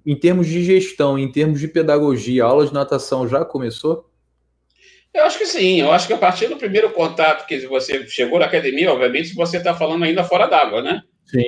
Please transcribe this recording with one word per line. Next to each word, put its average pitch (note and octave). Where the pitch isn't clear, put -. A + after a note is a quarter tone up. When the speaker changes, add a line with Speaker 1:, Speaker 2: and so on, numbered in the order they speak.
Speaker 1:
em D3
termos F3
de F3
gestão, F3+
em C3+
termos D3
de D3+
pedagogia, C#3+
a A#2
aula C#3+
de C#3+
natação C3+
já C#3
começou? C#3+
Speaker 2:
Eu D5+
acho -
que G#4+
sim, F#3
eu D3
acho F3+
que A3
a A3+
partir F#3
do D#4
primeiro G#3+
contato D#3+
que D3+
você C3
chegou B2+
na D#3
academia, D3
obviamente, B2+
você E3+
tá F3
falando E3
ainda F3
fora F3+
d'água, B2+
né? F3+
Speaker 1:
Sim, B2